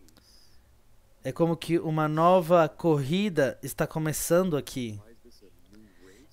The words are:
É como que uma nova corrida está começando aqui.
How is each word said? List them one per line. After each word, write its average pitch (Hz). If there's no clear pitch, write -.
É -
como 170
que 160
uma 156
nova 165
corrida 156
está 147
começando 160
aqui. 120